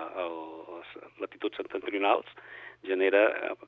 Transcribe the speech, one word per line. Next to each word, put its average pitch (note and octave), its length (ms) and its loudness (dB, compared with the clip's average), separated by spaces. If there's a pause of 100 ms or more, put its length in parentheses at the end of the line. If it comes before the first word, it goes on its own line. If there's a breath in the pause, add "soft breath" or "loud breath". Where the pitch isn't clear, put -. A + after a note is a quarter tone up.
(160)
a F2+ 140 -4
les E2 640 -12 (280)
latituds - 400 -6
septentrionals G2 720 0 (520 loud breath)
genera, F#2+ 380 6 (320)
eh, - 0 - (160)